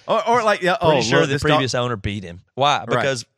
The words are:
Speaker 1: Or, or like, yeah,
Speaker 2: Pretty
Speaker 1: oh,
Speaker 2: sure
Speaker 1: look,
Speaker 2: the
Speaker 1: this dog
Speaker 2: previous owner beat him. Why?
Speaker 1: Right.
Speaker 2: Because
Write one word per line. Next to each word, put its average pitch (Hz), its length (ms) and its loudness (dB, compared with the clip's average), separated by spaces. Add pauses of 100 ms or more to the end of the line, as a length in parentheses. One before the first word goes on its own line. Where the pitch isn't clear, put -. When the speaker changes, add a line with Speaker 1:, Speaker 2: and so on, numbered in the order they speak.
Speaker 1:
Or, 196 220 -2
or 240 160 2
like, 202 180 0
yeah, 180 140 2
Speaker 2:
Pretty 156 220 4
Speaker 1:
oh, - 20 0
Speaker 2:
sure 120 200 2
Speaker 1:
look, 160 80 2
Speaker 2:
the 135 60 -2
Speaker 1:
this 147 80 -4
dog 151 100 0
Speaker 2:
previous 135 220 0
owner 123 220 -2
beat 101 280 -8
him. 85 180 -16 (120)
Why? 135 260 0
Speaker 1:
Right. - 100 -12
Speaker 2:
Because 127 340 -2 (140)